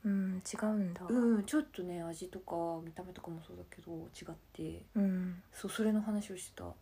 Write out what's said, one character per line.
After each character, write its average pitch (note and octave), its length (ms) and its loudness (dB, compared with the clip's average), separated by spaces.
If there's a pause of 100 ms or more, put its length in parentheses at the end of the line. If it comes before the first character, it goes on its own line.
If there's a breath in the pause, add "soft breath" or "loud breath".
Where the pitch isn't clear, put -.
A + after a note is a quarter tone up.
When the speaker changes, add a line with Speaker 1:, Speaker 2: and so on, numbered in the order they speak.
Speaker 1:
う G#3 60 2
ん、 F#3+ 320 2 (100)
違 G#3+ 140 -6
う - 40 -
ん G3 260 2
だ。 F3+ 120 -8
Speaker 2:
う A#3 300 6
ん、 G3+ 60 2
ち G#3 100 -2
ょ D4+ 60 6
っ D4 120 2
と F3+ 120 -6
ね、 F3 180 -4
味 E3 280 -6
と F#3 100 -10
か F3 160 -4 (280)
見 E3 80 -10
た F3+ 120 -10
目 F3+ 100 -12
と - 80 -12
か - 80 -10
も E3 160 -6
そ F3+ 80 -16
う F3 40 -14
だ F3 120 -12
け - 140 -18
ど、 E3+ 80 -10 (280)
違 - 140 -10
っ - 20 -10 (160)
て。 D#3+ 320 -6 (120)
Speaker 1:
う G#3+ 40 6
ん。 F#3 440 2 (100)
Speaker 2:
そ - 140 -6
う、 F#3+ 40 -2
そ A3+ 120 0
れ A3 80 6
の G#3+ 100 4
話 G#3 300 -2
を F#3 60 -8
し - 120 -10
て - 60 -20
た。 - 100 -8 (160)